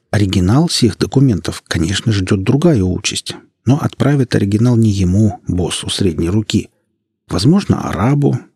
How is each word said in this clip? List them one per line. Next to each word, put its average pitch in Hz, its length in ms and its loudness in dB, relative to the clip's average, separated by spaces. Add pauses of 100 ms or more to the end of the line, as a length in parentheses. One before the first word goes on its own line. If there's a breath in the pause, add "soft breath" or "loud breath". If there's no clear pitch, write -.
(100)
оригинал 101 580 2
сих - 300 0
документов, 120 680 0
конечно, 92 460 -2
ждет 98 300 0
другая 135 420 2
участь, - 520 -6 (280)
но 139 160 2
отправят 135 540 -2
оригинал 107 420 2
не 113 140 4
ему, 98 580 2
боссу 87 400 -4
средней 85 400 -2
руки. 104 400 -2 (580)
Возможно, 135 600 0
арабу, 135 500 0 (180)